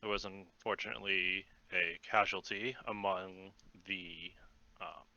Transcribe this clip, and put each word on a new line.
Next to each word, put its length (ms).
There 80
was 160
unfortunately 1200
a 300
casualty 720
among 680
the, 460
uh 220